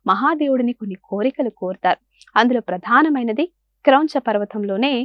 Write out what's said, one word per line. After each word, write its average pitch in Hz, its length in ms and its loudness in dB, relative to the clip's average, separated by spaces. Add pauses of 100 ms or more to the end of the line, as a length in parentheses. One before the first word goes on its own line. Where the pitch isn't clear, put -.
(100)
మహాదేవుడిని 262 720 0
కొన్ని 196 180 -10 (120)
కోరికలు 226 420 -2 (100)
కోరుతారు. 185 380 -2 (400)
అందులో 240 300 2
ప్రధానమైనది 247 760 0 (380)
క్రౌంచ 294 340 4 (100)
పర్వతంలోనే 208 640 -2 (120)